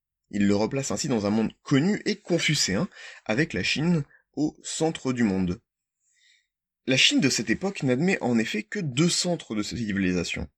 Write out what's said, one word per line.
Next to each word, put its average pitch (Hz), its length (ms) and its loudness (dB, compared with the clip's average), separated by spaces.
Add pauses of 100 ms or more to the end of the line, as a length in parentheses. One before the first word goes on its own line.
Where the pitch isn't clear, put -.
(300)
Ils 101 160 0
le 101 100 4
replacent 110 360 -2
ainsi 104 160 -4
dans 113 180 0
un 101 60 2
monde 107 200 2 (120)
connu 160 420 2
et 202 120 -2
confucéen, 156 680 0 (380)
avec 135 280 -2
la 92 100 -2
Chine 160 400 0 (300)
au 151 300 -2
centre 160 500 -4
du 120 100 0
monde. 95 360 0 (1300)
La 131 120 2
Chine 277 240 4
de 139 80 4
cette 117 200 -2
époque 98 320 -2
n'admet 147 400 2
en 120 160 2
effet 117 240 -2
que - 180 -8
deux 156 300 2
centres 160 460 -4
de 104 80 -2
civilisation. 92 840 -2 (100)